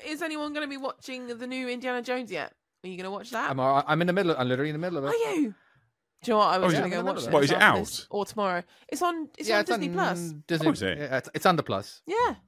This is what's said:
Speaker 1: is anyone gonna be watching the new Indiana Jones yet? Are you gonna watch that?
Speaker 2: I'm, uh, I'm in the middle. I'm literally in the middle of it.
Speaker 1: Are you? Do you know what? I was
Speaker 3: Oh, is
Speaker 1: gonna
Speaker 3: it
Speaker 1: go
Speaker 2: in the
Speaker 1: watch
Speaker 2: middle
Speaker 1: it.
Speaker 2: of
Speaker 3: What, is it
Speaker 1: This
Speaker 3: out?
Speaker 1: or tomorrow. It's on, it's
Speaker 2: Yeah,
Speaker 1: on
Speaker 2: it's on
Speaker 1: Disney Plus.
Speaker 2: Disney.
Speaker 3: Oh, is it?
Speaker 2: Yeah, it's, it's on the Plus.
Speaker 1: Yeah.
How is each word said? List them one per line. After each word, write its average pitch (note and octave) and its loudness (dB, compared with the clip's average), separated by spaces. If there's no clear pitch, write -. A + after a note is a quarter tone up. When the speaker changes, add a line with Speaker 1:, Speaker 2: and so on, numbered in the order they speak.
Speaker 1:
is D4+ -6
anyone D4+ -4
gonna D4+ -4
be C#4 -8
watching B3+ -8
the A#3+ -8
new B3+ -4
Indiana B3 -4
Jones B3 -4
yet? D#3 -6
Are F3+ -12
you F#3 -10
gonna F#3 -8
watch G3+ -10
that? A#3 -4
Speaker 2:
I'm, C3+ -2
uh, C3+ 4
I'm D#3 4
in F3 4
the F3+ 4
middle. F3 2
I'm B2+ 0
literally C3 0
in D3+ -6
the D3+ -6
middle F3 -4
of C3+ -2
it. - 0
Speaker 1:
Are C4 2
you? F#4+ 0
Do A#3+ -2
you - 4
know G#3+ 6
what? G3+ 6
I F3+ 4
was F#3 4
Speaker 3:
Oh, - 4
is E3+ 4
Speaker 1:
gonna - 2
Speaker 3:
it F3+ -2
Speaker 1:
go F3 -2
Speaker 2:
in F3+ -4
the F#3+ 0
Speaker 1:
watch - -4
Speaker 2:
middle - -4
Speaker 1:
it. - -4
Speaker 2:
of - 4
Speaker 3:
What, C#3+ 6
is C3+ 2
it - 4
Speaker 1:
This F#3 4
Speaker 3:
out? - -20
Speaker 1:
or G3+ -4
tomorrow. F#3 -2
It's D4+ -6
on, E4+ -2
it's - -4
Speaker 2:
Yeah, A4 4
Speaker 1:
on G#4 4
Speaker 2:
it's F4+ -4
on A#3 2
Speaker 1:
Disney F3 -4
Plus. A3+ 0
Speaker 2:
Disney. D#3+ 0
Speaker 3:
Oh, D#3+ 6
is - -6
it? F#2 0
Speaker 2:
Yeah, C3 -4
it's, - -6
it's - 0
on F3+ 6
the D3 0
Plus. - -6
Speaker 1:
Yeah. G#4 0